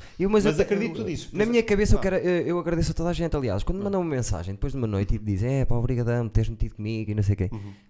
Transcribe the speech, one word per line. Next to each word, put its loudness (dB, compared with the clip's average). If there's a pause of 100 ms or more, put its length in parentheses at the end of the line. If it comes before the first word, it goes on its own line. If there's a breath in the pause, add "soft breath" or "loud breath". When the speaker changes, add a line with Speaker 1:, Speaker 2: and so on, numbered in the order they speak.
(200 loud breath)
Speaker 1:
Eu, 0
mas 4
Speaker 2:
mas 2
Speaker 1:
eu, 4
Speaker 2:
acredito -2
Speaker 1:
eu, -6
Speaker 2:
nisso, -6
Speaker 1:
na -2
Speaker 2:
mas 2
Speaker 1:
minha 4
cabeça 4
eu 12
Speaker 2:
pá. -2
Speaker 1:
quero, 0
eu, 0
eu 0
agradeço 0
a -4
toda -2
a 0
gente, -2
aliás. 0
Quando -2
me -6
Speaker 2:
Hum. -4
Speaker 1:
mandam 0
uma -2
mensagem -4
depois -4
de -6
uma 0
noite 0
e 0
dizem, 0
"É, 2
pá, 4
obrigadão, 0
teres 0
metido -4
comigo -6
e -4
não 0
sei 2
o 0
quê." -2
Speaker 2:
Uhum. -12 (180)